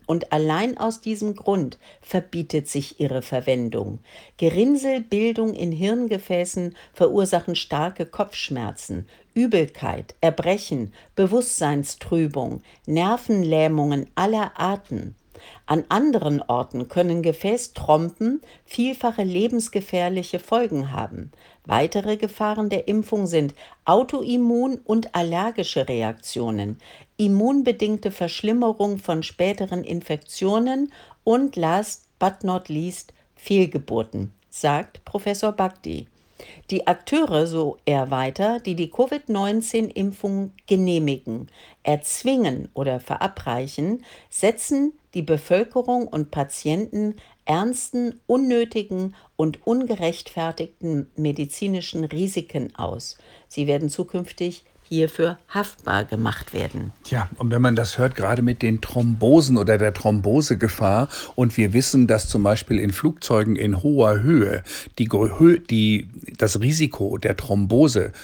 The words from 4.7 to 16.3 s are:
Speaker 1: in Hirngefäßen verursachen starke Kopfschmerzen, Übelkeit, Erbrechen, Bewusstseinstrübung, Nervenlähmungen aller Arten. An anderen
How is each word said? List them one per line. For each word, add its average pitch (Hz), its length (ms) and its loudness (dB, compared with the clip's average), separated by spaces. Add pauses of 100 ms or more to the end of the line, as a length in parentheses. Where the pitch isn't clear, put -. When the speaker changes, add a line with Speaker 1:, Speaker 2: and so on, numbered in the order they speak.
Speaker 1:
in 175 160 -4
Hirngefäßen 185 1040 -2 (180)
verursachen 185 640 2
starke 160 500 -4
Kopfschmerzen, 110 1040 -6 (260)
Übelkeit, - 880 -2
Erbrechen, 160 720 0 (220)
Bewusstseinstrübung, 151 1500 0 (240)
Nervenlähmungen 156 1300 2
aller 208 420 0
Arten. 180 560 -4 (520)
An 151 220 0
anderen 202 540 2